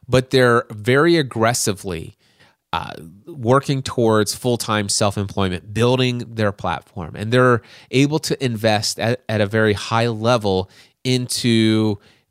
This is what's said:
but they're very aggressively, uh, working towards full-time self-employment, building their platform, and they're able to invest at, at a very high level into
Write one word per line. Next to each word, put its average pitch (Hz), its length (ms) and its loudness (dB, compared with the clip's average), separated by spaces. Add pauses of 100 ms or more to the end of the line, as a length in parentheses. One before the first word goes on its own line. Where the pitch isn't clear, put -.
but 127 220 2
they're 123 400 4
very 127 460 2
aggressively, 110 1000 -2 (560)
uh, - 200 -6 (340)
working 135 560 0
towards 110 520 2
full-time 110 540 -2
self-employment, 98 840 -2
building 123 440 2 (100)
their 110 240 -2
platform, - 640 -8
and 110 160 -4
they're 123 300 4 (280)
able 143 280 2
to - 260 -4
invest 107 560 -2
at, 113 280 -2
at 107 120 -2
a 104 60 2
very 107 260 2
high 113 360 -2
level 107 600 0 (320)
into 113 960 0 (320)